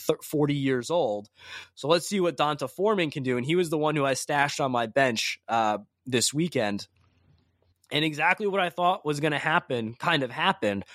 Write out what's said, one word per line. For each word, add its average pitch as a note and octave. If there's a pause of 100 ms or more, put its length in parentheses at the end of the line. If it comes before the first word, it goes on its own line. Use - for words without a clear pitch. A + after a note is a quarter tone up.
th-, D#3
forty D3
years C3+
old. A2 (460)
So -
let's E3+
see G3+
what E3+
Donta D3
Foreman F#3+
can C#3
do." B2+
And A#2+
he E3
was F3
the D#3
one D3+
who C#3
I C3+
stashed C#3+
on C3+
my A#2+
bench, A#2+
uh, G#2+ (260)
this B2
weekend. B2+ (1040)
And D3+
exactly D#3+
what G3
I F3
thought F3+
was D3
gonna D3
happen B2+
kind E3
of B2
happened, A2